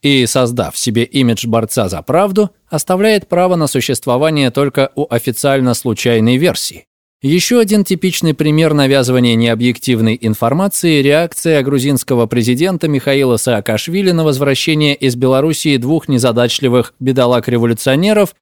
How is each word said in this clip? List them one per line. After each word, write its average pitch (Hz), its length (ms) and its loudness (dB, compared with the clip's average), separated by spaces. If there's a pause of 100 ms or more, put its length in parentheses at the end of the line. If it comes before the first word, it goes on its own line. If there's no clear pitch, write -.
И, 139 240 2
создав 120 500 -2
себе 117 280 -2
имидж 120 420 0
борца 113 420 0
за 87 140 -6
правду, 196 480 0 (180)
оставляет 190 600 -2
право 180 280 0
на 156 100 0
существование 135 840 0
только 135 440 -2
у 143 140 -4
официально 127 680 0
случайной 117 640 0
версии. - 480 -4 (380)
Ещё 170 360 0
один 208 240 2
типичный 170 520 -2
пример 151 400 0
навязывания 127 600 2
необъективной 117 840 0
информации — 147 840 0
реакция 156 600 0
грузинского 131 640 0
президента 127 600 -2
Михаила 135 500 0
Саакашвили 135 720 -2
на 165 120 0
возвращение 143 720 0
из 131 220 -2
Белоруссии 135 640 0
двух 143 300 -2
незадачливых 120 920 0
бедолаг-революционеров 127 1400 0